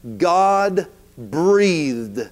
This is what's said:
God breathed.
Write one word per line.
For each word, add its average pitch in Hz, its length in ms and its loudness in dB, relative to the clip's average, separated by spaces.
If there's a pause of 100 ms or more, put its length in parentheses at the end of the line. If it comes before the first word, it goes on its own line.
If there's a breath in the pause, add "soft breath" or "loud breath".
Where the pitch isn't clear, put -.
(180)
God 190 680 0 (300)
breathed. 135 1160 0